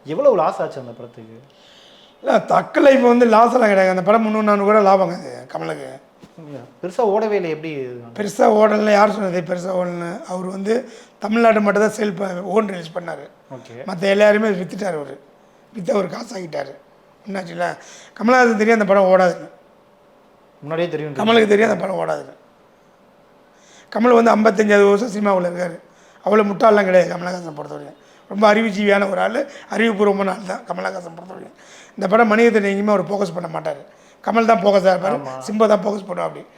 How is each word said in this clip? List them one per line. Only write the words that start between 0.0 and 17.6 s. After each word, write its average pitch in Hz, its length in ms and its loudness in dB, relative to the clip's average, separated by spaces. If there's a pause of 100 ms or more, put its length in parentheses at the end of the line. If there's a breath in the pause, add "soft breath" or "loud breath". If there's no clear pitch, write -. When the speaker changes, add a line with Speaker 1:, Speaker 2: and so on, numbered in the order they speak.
Speaker 1:
எவ்வளவு 214 300 2
லாஸ் 175 260 0
ஆச்சு 151 180 -8
அந்த 120 120 -14
படத்துக்கு? 117 500 -20 (840 soft breath)
Speaker 2:
இல்ல, 247 160 2
தக்க - 400 -2
லைஃப் 269 220 6
வந்து 240 240 4
லாஸ் 226 280 4
எல்லாம் 233 140 2
கிடையாது. 190 220 2
அந்த 185 120 -2
படம் 208 200 2
முந்நூறு, 214 220 -2
நானூறு 208 300 2
கோடி 214 120 4
லாபங்க 190 320 2
அது 123 360 -16
கமலுக்கு. 147 480 -10 (800)
Speaker 1:
பெருசா 185 220 -4 (100)
ஓடவே 214 260 -2
இல்லை, 170 160 -4
எப்படி 156 160 -10
இது? 127 300 -10 (160)
Speaker 2:
பெருசா 208 280 -2 (140)
ஓடல, 214 320 0
யார் 208 200 4
சொன்னது 190 300 -4
பெருசா 180 380 -6
ஓடலன்னு? 175 440 -8
அவர் 185 220 -8
வந்து 196 440 -4 (300 loud breath)
தமிழ்நாடு 220 420 2
மட்டும் 202 220 2
தான் 214 140 0
சேல் 208 220 -4
ப-, 185 200 -8 (160)
ஓன் 214 180 0
ரிலீஸ் 170 220 -12
பண்ணாரு. 165 300 -10 (300)
Speaker 1:
ஓகே. 117 180 -20 (160)
Speaker 2:
மத்த 185 120 -8 (140)
எல்லாருமே 208 340 4
வித்துட்டாரு 185 500 -6
அவரு. 139 160 -12 (580)
வித்து 180 200 -4
அவர் 185 220 -2
காசாக்கிட்டாரு. 156 580 -10 (540)
என்னாச்சுல, 175 400 -6 (500 loud breath)